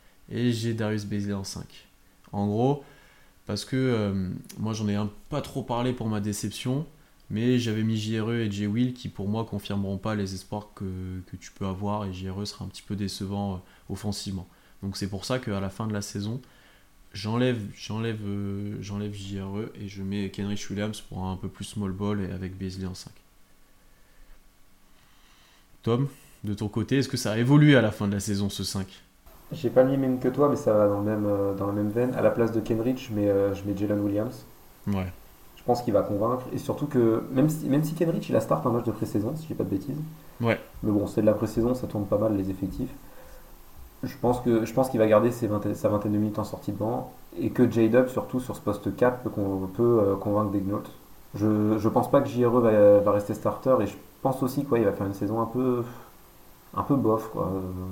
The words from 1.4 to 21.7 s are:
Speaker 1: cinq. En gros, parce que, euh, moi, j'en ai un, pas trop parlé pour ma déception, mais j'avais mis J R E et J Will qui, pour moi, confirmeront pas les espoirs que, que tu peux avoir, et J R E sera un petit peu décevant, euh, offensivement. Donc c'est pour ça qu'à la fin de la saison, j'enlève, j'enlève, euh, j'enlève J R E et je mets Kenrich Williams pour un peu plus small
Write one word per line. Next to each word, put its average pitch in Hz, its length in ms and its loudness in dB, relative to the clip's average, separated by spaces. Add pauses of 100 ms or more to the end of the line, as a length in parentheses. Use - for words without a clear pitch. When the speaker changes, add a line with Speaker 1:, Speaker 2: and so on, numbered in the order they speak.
Speaker 1:
cinq. - 420 -12 (460)
En 101 160 0
gros, 127 360 2 (640)
parce 104 140 -6
que, - 100 -8
euh, 104 540 0 (320)
moi, 107 140 -2
j'en 107 120 -4
ai 104 80 2
un, 104 160 -2 (180)
pas 143 120 -4
trop - 240 -6
parlé 123 280 0
pour 117 160 -4
ma 107 120 -2
déception, 110 640 -4 (440)
mais 120 280 2
j'avais 110 240 0
mis 110 140 0
J 110 240 -2
R 110 100 -2
E 120 120 0
et 110 100 -2
J 104 160 -2
Will 123 260 0
qui, 104 140 -10
pour 98 200 -8
moi, 110 160 -2
confirmeront 101 540 -4
pas 110 160 -4
les 98 200 -4
espoirs 104 420 -10
que, 101 80 -10 (420)
que - 80 -16
tu - 160 -14
peux - 160 -8
avoir, 101 380 -4
et 95 80 -6
J 92 180 -8
R 95 120 -6
E - 20 -4
sera 98 200 -10
un 95 40 -8
petit - 140 -16
peu 104 120 -8
décevant, 101 600 -4
euh, - 380 -12
offensivement. 98 540 -6 (380)
Donc 98 120 -6
c'est 101 120 -4
pour 95 160 -8
ça 127 160 -2
qu'à 101 180 -4
la 95 100 -4
fin 110 200 -6
de 107 40 -4
la 104 80 -4
saison, 104 400 -6 (720)
j'enlève, 117 460 0 (160)
j'enlève, 110 500 -6
euh, 101 560 -6
j'enlève 101 340 -6
J 98 260 -8
R 98 180 -6
E 110 160 -8
et 101 140 -12
je 98 160 -10
mets 98 260 -4
Kenrich 101 400 -6
Williams 104 300 -4
pour - 260 -10
un 95 80 -4
peu 90 140 -8
plus - 160 -12
small 101 260 -6